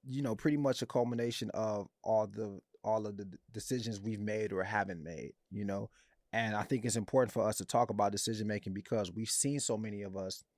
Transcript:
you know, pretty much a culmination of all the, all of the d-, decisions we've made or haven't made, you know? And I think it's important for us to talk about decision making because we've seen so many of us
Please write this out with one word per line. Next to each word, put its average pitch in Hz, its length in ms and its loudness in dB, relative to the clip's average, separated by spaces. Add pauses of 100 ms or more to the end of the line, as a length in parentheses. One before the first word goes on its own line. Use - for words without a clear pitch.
you 131 160 -4
know, 123 140 2
pretty 151 220 4
much 139 260 4
a 123 40 -2
culmination 120 680 2
of 107 320 0 (160)
all 107 240 4
the, 101 320 -6 (240)
all 110 240 2
of 101 100 -6
the 101 100 -6
d-, 92 120 -12 (140)
decisions 110 480 -4
we've 107 180 -2
made 104 340 0
or 92 120 0
haven't 98 400 0
made, 80 300 -8 (180)
you 104 120 -4
know? 101 260 -2 (420)
And 110 220 0
I 104 100 0
think 120 200 0
it's 117 120 2
important 117 360 4
for 107 160 2
us 107 100 0
to - 60 -4
talk 120 240 2
about 101 240 2
decision 107 340 0
making 104 280 -2
because 98 360 -2
we've 110 200 -6
seen 143 280 2
so 117 200 0
many 104 240 -4
of 95 140 -8
us 95 280 -6 (140)